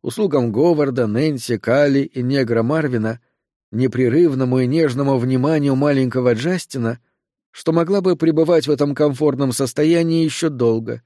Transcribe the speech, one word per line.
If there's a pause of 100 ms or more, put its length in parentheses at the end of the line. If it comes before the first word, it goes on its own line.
услугам
Говарда,
Нэнси,
Калли
и
негра
Марвина, (500)
непрерывному
и
нежному
вниманию
маленького
Джастина, (520)
что
могла
бы
пребывать
в
этом
комфортном
состоянии
еще
долго